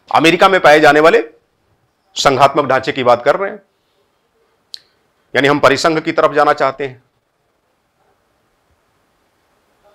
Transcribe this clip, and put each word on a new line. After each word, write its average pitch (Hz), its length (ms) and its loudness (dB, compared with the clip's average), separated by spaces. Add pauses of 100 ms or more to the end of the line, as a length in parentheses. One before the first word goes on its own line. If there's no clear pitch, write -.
(160)
अमेरिका 170 340 2
में 185 120 0
पाए 156 180 4
जाने 151 200 4
वाले 196 240 2 (920)
संघात्मक 143 500 0
ढांचे 131 260 -4
की 135 120 -8
बात 120 200 0
कर 143 120 0
रहे 190 160 -8
हैं, 208 100 -20 (1700)
यानी 131 140 0
हम 147 120 0
परिसंघ 160 400 0
की 160 120 -8
तरफ 156 220 -2
जाना 147 200 0
चाहते 139 340 -6
हैं। 123 160 -20 (3000)